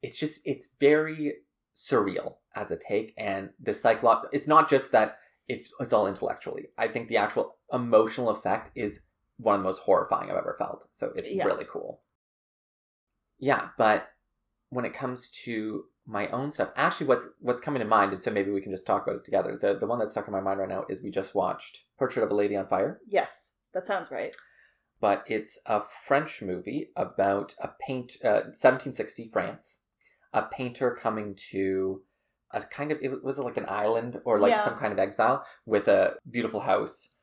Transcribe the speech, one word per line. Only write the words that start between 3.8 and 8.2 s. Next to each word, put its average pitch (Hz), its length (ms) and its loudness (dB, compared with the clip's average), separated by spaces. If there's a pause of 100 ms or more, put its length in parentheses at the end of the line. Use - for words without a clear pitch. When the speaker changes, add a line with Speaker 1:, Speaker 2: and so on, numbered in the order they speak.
Speaker 1:
it's 147 140 -2
not 156 220 6
just 135 220 4
that 110 280 4 (280)
it's, - 320 -8
it's 123 140 -2
all 104 140 6
intellectually. - 600 -6 (100)
I 113 120 0
think 117 180 -6
the 113 100 0
actual 107 380 0 (160)
emotional 117 580 4